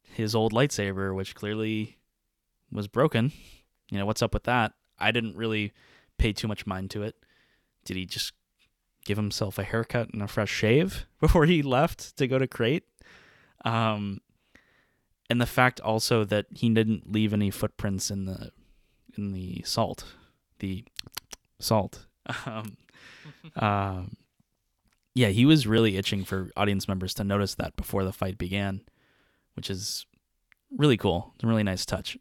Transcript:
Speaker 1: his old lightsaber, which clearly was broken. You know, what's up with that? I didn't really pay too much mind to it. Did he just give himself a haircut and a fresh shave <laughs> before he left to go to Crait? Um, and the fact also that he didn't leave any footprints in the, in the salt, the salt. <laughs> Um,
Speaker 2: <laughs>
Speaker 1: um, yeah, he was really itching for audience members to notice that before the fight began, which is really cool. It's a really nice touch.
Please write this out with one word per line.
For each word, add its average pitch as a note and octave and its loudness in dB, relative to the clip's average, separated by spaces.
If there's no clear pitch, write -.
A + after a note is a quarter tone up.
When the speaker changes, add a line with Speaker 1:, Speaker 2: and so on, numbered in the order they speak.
Speaker 1:
his A2 -4
old A2 2
lightsaber, G2 0
which F#2+ -6
clearly A2 -4
was G#2 -4
broken. B2+ 2
You G2+ -4
know, G2 -2
what's A2 -2
up A2+ 0
with G#2+ -4
that? A#2+ 0
I G#2 2
didn't A2+ -2
really G#2+ -2
pay G#2+ 4
too - -4
much G#2 -4
mind F#2+ -6
to G#2 -6
it. A2+ -8
Did F#2 -8
he F#2 -4
just - -8
give G2+ 0
himself G#2 -2
a G2 -4
haircut A#2 -2
and G2+ -6
a G2+ -4
fresh G#2+ -2
shave C#3+ 2
<laughs> - -20
before D#3 6
he E3+ 4
left C#3 0
to C3+ 2
go C3 2
to C3 2
Crait? B2 0
Um, G#2+ 0
and A#2+ 4
the A#2+ 4
fact B2+ 2
also A2 2
that G#2 2
he - 0
didn't A2 2
leave G#2+ 2
any G#2 2
footprints G2 -4
in G2 -6
the, G#2 -10
in G2+ -4
the F#2+ -8
salt, - -4
the F#2+ -6
salt. - -2
<laughs> - -10
Um, A2 -10
Speaker 2:
<laughs> - -20
Speaker 1:
um, G2 -2
yeah, A#2+ 4
he G#2+ 6
was D3 8
really A2 4
itching G2 -2
for F#2+ -4
audience G2+ 0
members F#2+ -4
to G#2 -4
notice G2+ 0
that - -6
before G2 -2
the F#2+ -2
fight F#2+ -6
began, G2 -4
which - -10
is - -8
really D3 4
cool. F#2+ 0
It's - -10
a A2+ 2
really A2 2
nice F#2 -2
touch. - -6